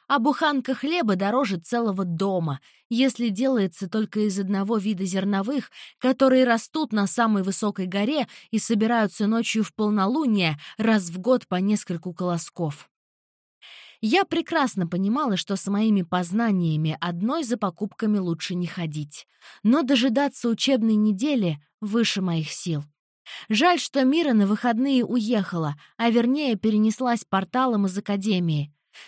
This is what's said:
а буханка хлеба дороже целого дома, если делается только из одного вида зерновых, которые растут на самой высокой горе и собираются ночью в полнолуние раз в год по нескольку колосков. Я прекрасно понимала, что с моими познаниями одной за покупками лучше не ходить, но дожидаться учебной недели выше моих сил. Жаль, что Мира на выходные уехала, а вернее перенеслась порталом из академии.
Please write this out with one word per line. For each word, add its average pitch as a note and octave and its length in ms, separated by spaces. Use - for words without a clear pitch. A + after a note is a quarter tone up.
а C#4 100
буханка C#4 560
хлеба C#4+ 400
дороже G3 440
целого G3+ 460
дома, E3+ 560
если A#3+ 400
делается G3+ 600
только G#3+ 380
из F#3+ 140
одного G3 360
вида G3 280
зерновых, G3 640
которые C4 460
растут B3 480
на G3+ 140
самой G#3+ 380
высокой G3 420
горе G#3 400
и A3 80
собираются A3 720
ночью A3+ 340
в - 120
полнолуние G#3 840
раз G#3 340
в F#3 100
год B3 260
по F3+ 100
нескольку F#3 560
колосков. E3+ 800
Я D4+ 240
прекрасно C#4+ 600
понимала, G3+ 500
что G3 200
с - 100
моими G3+ 360
познаниями F3 1000
одной G3+ 440
за A3+ 120
покупками G#3 640
лучше F3 360
не F3 120
ходить, D3+ 600
но C4+ 200
дожидаться B3+ 640
учебной A3+ 480
недели G#3+ 640
выше G#3+ 400
моих E3 300
сил. D3+ 340
Жаль, C#4+ 320
что - 240
Мира D4 300
на G#3 120
выходные A#3+ 580
уехала, G3 720
а A#3 140
вернее A#3+ 460
перенеслась A3 680
порталом G3+ 600
из F3+ 120
академии. F3+ 720